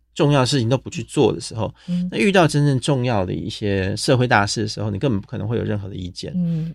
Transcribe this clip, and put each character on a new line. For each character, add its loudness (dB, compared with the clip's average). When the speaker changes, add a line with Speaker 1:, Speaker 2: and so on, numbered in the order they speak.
Speaker 1:
重 4
要 6
的 4
事 2
情 0
都 2
不 -8
去 -8
做 2
的 -4
时 -12
候， -4
Speaker 2:
嗯。 -2
Speaker 1:
那 -6
遇 4
到 6
真 2
正 4
重 0
要 0
的 -4
一 -6
些 -2
社 2
会 4
大 4
事 -4
的 -2
时 -8
候， -4
你 -4
根 0
本 -2
不 -14
可 -12
能 -6
会 -4
有 -4
任 -4
何 -10
的 -12
意 -8
见。 -12
Speaker 2:
嗯， -2